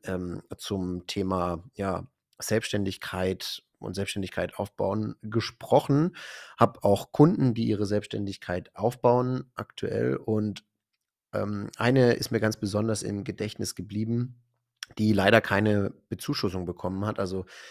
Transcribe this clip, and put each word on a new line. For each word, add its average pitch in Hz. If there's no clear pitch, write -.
ähm, 90
zum 90
Thema, 90
ja, 92
Selbstständigkeit 95
und 101
Selbstständigkeit 95
aufbauen 101
gesprochen, 139
habe -
auch 101
Kunden, 147
die 113
ihre 104
Selbstständigkeit 98
aufbauen 123
aktuell 120
und, 107
ähm, 104
eine 123
ist -
mir 110
ganz 110
besonders 107
im 101
Gedächtnis 104
geblieben, 113
die 107
leider 101
keine 104
Bezuschussung 92
bekommen 95
hat, 107
also 92